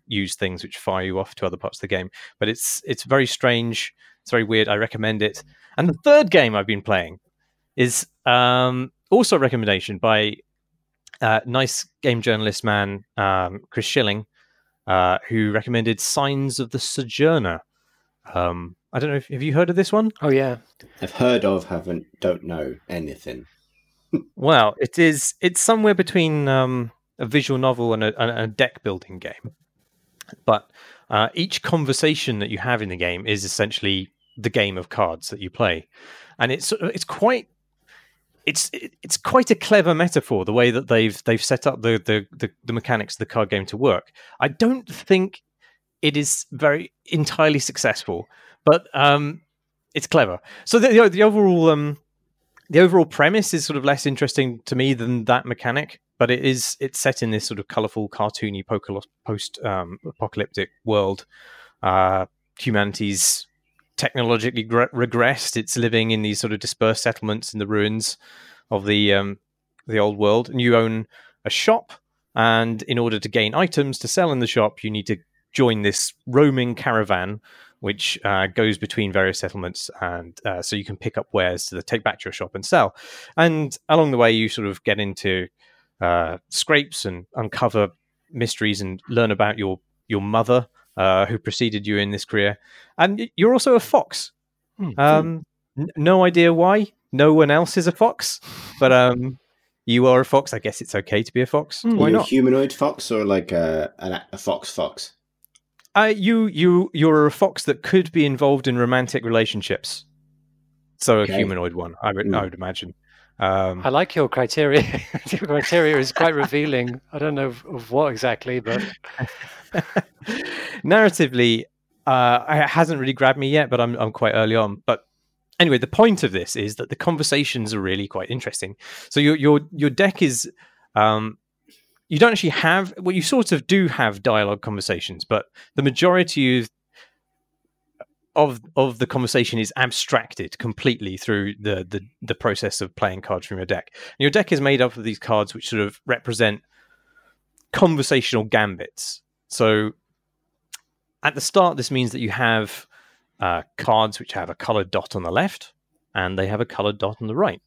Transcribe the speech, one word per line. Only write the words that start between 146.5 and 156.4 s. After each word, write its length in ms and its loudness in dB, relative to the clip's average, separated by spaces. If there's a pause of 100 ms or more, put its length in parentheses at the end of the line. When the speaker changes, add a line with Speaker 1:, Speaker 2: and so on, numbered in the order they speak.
Speaker 1:
conversational 680 0
gambits. 800 -4 (280)
So 420 2 (1300)
at 120 -2
the 60 -8
start, 360 2
this 140 -6
means 200 0
that 80 -8
you 100 -4
have, 560 -2 (540)
uh, 240 -2 (140)
cards 420 0
which 140 -16
have 160 -8
a 60 -12
coloured 360 -2
dot 240 -6
on 80 -4
the 80 -6
left, 420 -4 (400)
and 240 -2
they 100 -2